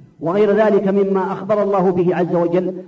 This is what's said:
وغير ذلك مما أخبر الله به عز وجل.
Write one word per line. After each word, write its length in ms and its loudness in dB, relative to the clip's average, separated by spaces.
وغير 300 0
ذلك 360 2
مما 440 0
أخبر 320 -2
الله 260 0
به 260 0
عز 200 -2
وجل. 380 0